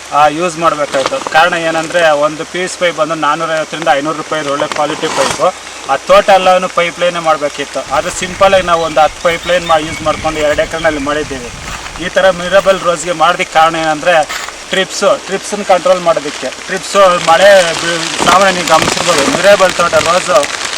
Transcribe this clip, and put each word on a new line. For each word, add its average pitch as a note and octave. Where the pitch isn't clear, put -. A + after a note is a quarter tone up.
ಆ, D3
ಯೂಸ್ D#3+
ಮಾಡಬೇಕಾಯ್ತು. D3
ಕಾರಣ F3
ಏನಂದ್ರೆ, E3
ಒಂದು D3+
ಪಿ -
ವಿ F3+
ಸಿ -
ಪೈಪ್ E3+
ಬಂದು D#3
ನಾನ್ನೂರೈವತ್ತರಿಂದ D#3+
ಐನೂರು D3
ರೂಪಾಯಿ D#3
ಒಳ್ಳೆ C#3+
ಕ್ವಾಲಿಟಿ D3+
ಪೈಪು. D3+
ಆ D3+
ತೋಟ G3
ಎಲ್ಲನೂ F#3
ಪೈಪ್ E3+
ಲೈನೇ F3
ಮಾಡಬೇಕಿತ್ತು. D3
ಅದು D#3+
ಸಿಂಪಲಾಗಿ F#3
ನಾವು E3+
ಒಂದು D#3
ಹತ್ತು D3
ಪೈಪ್ E3+
ಲೈನ್ F3
ಮಾ-, D#3+
ಯೂಸ್ D#3+
ಮಾಡ್ಕೊಂಡು D#3
ಎರಡು D3+
ಎಕರೆನಲ್ಲಿ D#3+
ಮಾಡಿದ್ದೀವಿ. C#3+
ಈ F#3
ಥರ F#3+
ಮಿರಬಲ್ F3+
ರೋಸ್ಗೆ E3+
ಮಾಡೋದಕ್ಕೆ E3+
ಕಾರಣ E3
ಏನಂದ್ರೆ, D#3+
ಟ್ರಿಪ್ಸು, F#3+
ಟ್ರಿಪ್ಸನ್ನ G3
ಕಂಟ್ರೋಲ್ F3+
ಮಾಡೋದಕ್ಕೆ. D3+
ಟ್ರಿಪ್ಸು -
ಮಳೆ F3+
ಬೀಳ್-, E3
ಸಾಮಾನ್ಯ F#3
ನೀವು D3+
ಗಮನಿಸಿರ್ಬೋದು, D3
ಮಿರಬಲ್ F#3+
ತೋಟ E3+
ರೋಸು D#3+